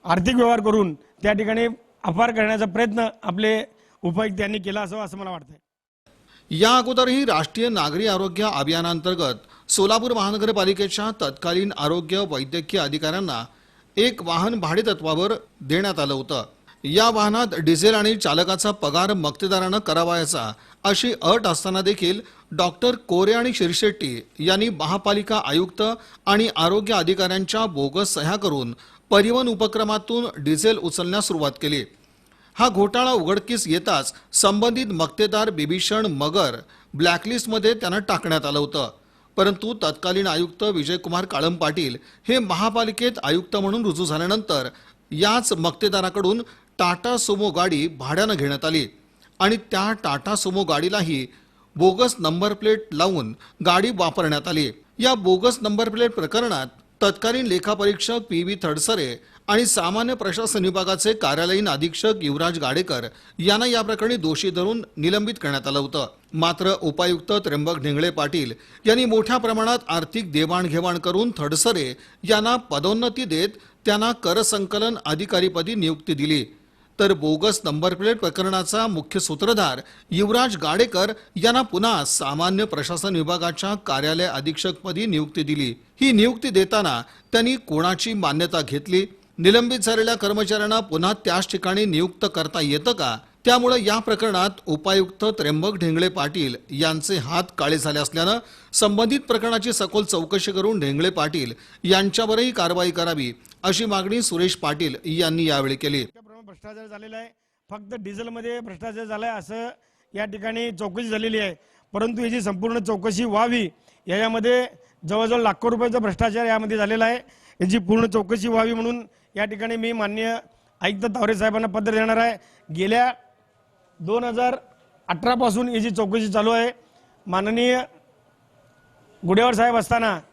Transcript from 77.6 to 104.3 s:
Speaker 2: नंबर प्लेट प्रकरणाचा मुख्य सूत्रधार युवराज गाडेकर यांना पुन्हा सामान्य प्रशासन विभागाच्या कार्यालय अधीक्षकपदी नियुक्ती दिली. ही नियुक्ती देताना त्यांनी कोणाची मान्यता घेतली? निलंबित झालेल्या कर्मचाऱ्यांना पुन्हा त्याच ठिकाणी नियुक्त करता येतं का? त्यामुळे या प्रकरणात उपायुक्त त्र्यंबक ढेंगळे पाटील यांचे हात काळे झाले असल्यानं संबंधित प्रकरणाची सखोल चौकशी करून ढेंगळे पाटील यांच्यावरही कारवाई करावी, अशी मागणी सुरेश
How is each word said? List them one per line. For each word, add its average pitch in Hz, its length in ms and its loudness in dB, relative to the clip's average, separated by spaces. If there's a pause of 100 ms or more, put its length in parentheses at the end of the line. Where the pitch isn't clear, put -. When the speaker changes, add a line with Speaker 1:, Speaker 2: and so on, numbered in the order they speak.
Speaker 2:
नंबर 160 300 0
प्लेट 214 240 0
प्रकरणाचा 190 680 -2
मुख्य 175 320 -4
सूत्रधार 170 600 0 (320)
युवराज 208 460 2
गाडेकर 185 540 0 (240)
यांना 240 260 2
पुन्हा 202 440 0
सामान्य 170 600 0
प्रशासन 175 500 -4
विभागाच्या 170 580 -2
कार्यालय 160 520 -2
अधीक्षकपदी 175 800 -4
नियुक्ती 151 380 -2
दिली. 143 300 -2 (280)
ही 269 100 6
नियुक्ती 233 380 4
देताना 190 520 2 (300)
त्यांनी 233 240 4
कोणाची 180 580 -2
मान्यता 165 480 0
घेतली? 180 440 -2 (320)
निलंबित 233 420 4
झालेल्या 220 360 2
कर्मचाऱ्यांना 208 640 0
पुन्हा 175 340 0
त्याच 185 380 -2
ठिकाणी 190 340 0
नियुक्त 180 400 0 (100)
करता 160 260 -4
येतं 151 300 0
का? 135 260 -2 (280)
त्यामुळे 247 380 4
या 208 160 2
प्रकरणात 208 500 0 (160)
उपायुक्त 190 600 0
त्र्यंबक 196 500 0
ढेंगळे 170 340 0
पाटील 147 460 -4 (140)
यांचे 160 460 -2
हात 165 280 -2 (140)
काळे 151 200 0
झाले 147 220 -2
असल्यानं 165 380 0 (360)
संबंधित 220 460 2
प्रकरणाची 226 540 -2
सखोल 208 300 0
चौकशी 185 480 -2
करून 208 280 0
ढेंगळे 147 300 0
पाटील 151 440 -2 (300)
यांच्यावरही 214 680 2
कारवाई 175 400 0
करावी, 160 420 -2 (300)
अशी 190 220 0
मागणी 202 360 -2
सुरेश 175 340 0